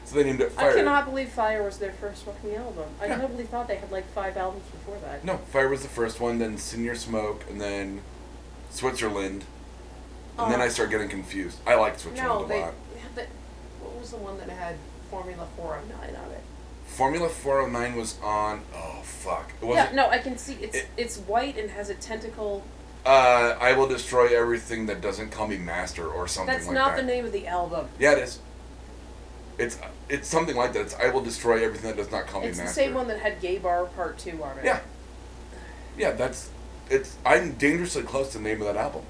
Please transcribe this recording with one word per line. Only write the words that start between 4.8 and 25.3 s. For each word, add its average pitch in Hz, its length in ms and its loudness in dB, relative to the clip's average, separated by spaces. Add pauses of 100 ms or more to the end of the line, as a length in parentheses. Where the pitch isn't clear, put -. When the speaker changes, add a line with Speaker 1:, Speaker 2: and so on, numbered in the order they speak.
Speaker 2:
that. 143 260 -10
Speaker 1:
No, 180 120 -2 (140)
Fire 135 180 6
was 135 120 0
the 135 60 -8
first 113 320 0
one, 120 180 2
then 110 220 0
Senior 117 360 -4
Smoke, 110 540 -2
and 101 100 -8
then 101 420 -4 (680)
Switzerland. 101 760 -2 (920)
And 233 140 2
then 123 80 4
Speaker 2:
Oh. 123 60 4
Speaker 1:
I - 20 4
start 113 240 2
getting 104 160 2
confused. 95 580 -6
I 120 100 10
liked 107 260 4
Switzerland 247 380 0
Speaker 2:
No, 196 60 -4
Speaker 1:
a - 40 -8
Speaker 2:
they - 120 2
Speaker 1:
lot. - 120 -4 (280)
Speaker 2:
had - 140 -14
the, 120 100 -8 (560)
what 240 180 -10
was 233 120 -12
the 233 60 -10
one 196 220 -10
that - 100 -10
had 175 260 -8 (340)
Formula 180 460 -8
four 156 260 -6
oh 143 60 -12 (140)
nine 139 160 -8
on - 140 -10
it? - 100 -10 (460)
Speaker 1:
Formula 156 420 2
four 139 320 2
oh 127 60 2
nine 120 280 0
was 110 260 -4
on, 107 400 0 (140)
oh, - 260 -8
fuck. - 500 -6 (100)
It 113 40 -4
Speaker 2:
Yeah, - 40 0
Speaker 1:
wasn't - 260 6
Speaker 2:
no, 262 140 6
I 240 100 6
can 254 180 -4
see. - 180 -10
It's, 214 200 -8
Speaker 1:
it 202 120 -2 (100)
Speaker 2:
it's 233 200 -4
white 226 400 0
and 214 140 -6
has 202 180 -8
a 196 60 -4
tentacle. 220 680 -6 (420)
Speaker 1:
Uh, 123 560 10
I 127 120 8
Will 135 140 6
Destroy 120 500 6
Everything 117 500 2
That 98 140 -2
Doesn't 104 300 -4